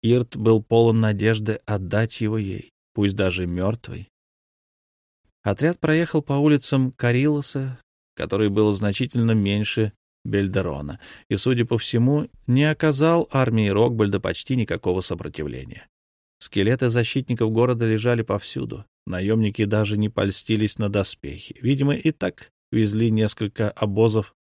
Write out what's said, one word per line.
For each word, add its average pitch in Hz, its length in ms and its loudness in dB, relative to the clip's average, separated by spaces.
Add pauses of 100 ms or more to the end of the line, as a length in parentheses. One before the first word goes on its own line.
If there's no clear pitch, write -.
Ирт 120 340 2
был 110 260 4
полон 117 380 4
надежды 107 680 0
отдать 104 540 -2
его 110 180 -2
ей, 98 340 -8 (220)
пусть 101 220 0
даже 92 300 0
мёртвой. 92 640 -4 (1300)
Отряд 143 380 0
проехал 156 420 0
по 139 120 -4
улицам 139 580 2
Карилоса, 135 880 -2 (340)
который 104 340 0
был 104 240 4
значительно 113 600 0
меньше 104 600 0 (320)
Бельдерона, 92 760 -2 (280)
и, 104 80 0
судя 120 280 0
по 117 140 0
всему, 131 500 0 (180)
не 131 180 4
оказал 156 680 2
армии 113 360 2
Рокбальда 104 520 2
почти 95 360 -4
никакого 92 440 -2
сопротивления. 71 880 -10 (500)
Скелеты 117 520 0
защитников 117 600 0
города 117 380 2
лежали 113 340 0
повсюду. - 640 -6 (220)
Наёмники 104 580 0
даже 107 320 0
не 107 120 0
польстились 104 720 -2
на 104 100 -2
доспехи. - 720 -6
Видимо, 139 360 2
и 160 160 0
так - 400 -8 (180)
везли 110 400 2
несколько 107 600 -2
обозов 107 640 0 (100)